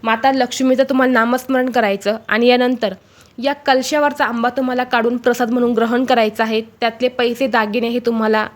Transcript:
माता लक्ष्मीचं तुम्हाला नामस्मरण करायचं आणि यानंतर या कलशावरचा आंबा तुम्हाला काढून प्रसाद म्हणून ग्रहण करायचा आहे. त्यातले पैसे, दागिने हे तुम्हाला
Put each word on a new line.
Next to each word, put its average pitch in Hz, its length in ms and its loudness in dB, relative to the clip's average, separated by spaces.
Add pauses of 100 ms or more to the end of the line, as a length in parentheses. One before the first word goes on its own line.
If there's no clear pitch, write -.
माता 226 300 0
लक्ष्मीचं 262 500 0
तुम्हाला 262 300 2
नामस्मरण 247 580 0
करायचं 208 460 0 (120)
आणि 226 180 2
यानंतर 247 480 2 (480)
या 269 100 0
कलशावरचा 285 720 0
आंबा 233 240 -2
तुम्हाला 254 360 -2
काढून 240 320 0
प्रसाद 240 340 0
म्हणून 240 220 0
ग्रहण 233 320 0
करायचा 226 400 0
आहे. 220 160 -2
त्यातले 226 480 -4
पैसे, 247 380 -2
दागिने 220 420 0
हे 240 100 -2
तुम्हाला 220 580 0